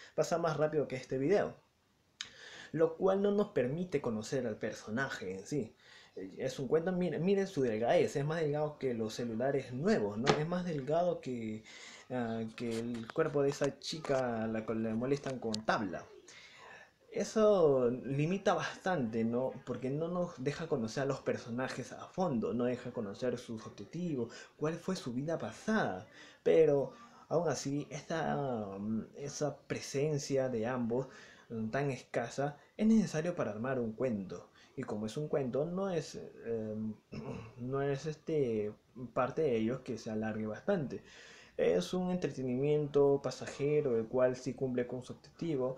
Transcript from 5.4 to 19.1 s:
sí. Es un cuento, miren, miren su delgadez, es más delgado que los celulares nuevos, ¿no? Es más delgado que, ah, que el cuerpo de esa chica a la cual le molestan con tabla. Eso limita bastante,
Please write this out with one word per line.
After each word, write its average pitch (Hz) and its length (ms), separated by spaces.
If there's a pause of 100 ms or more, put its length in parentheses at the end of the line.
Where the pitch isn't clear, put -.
sí. 135 280 (640)
Es 131 220
un 127 80
cuento, 165 240
miren, 175 320
miren 196 240
su 143 140
delgadez, 120 520
es 143 100
más 160 160
delgado 147 380
que 131 160
los 110 200
celulares 123 580
nuevos, 123 440
¿no? 123 120
Es 147 180
más 175 180
delgado 160 560
que, 110 440 (460)
ah, 113 320 (140)
que 117 220
el 117 340
cuerpo 147 300
de 139 80
esa 139 300
chica 131 640
a - 20
la 110 180
cual 113 200
le 113 100
molestan 131 460
con 113 120 (120)
tabla. 101 400 (1040)
Eso 185 800
limita 147 640
bastante, 139 680